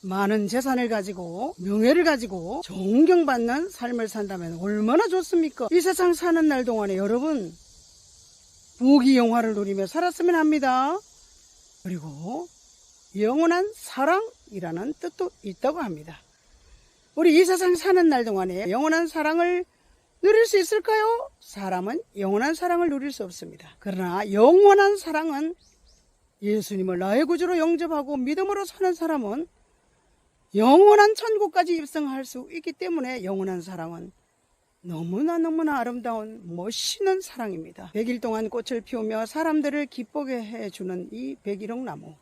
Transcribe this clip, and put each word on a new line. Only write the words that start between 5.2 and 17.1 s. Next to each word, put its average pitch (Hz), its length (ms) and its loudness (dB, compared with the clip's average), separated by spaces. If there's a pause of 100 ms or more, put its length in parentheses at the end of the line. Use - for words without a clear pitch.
이 349 120 4
세상 359 320 2
사는 330 340 2
날 262 160 0
동안에 214 320 -2
여러분 220 560 -2 (1300)
부귀 262 400 6
영화를 226 340 2
누리며 196 340 -4
살았으면 349 480 0
합니다. 302 640 2 (840)
그리고 175 680 -10 (720)
영원한 330 560 2
사랑이라는 254 1200 -4
뜻도 - 360 -8 (120)
있다고 190 380 -4
합니다. 160 380 -10 (1000)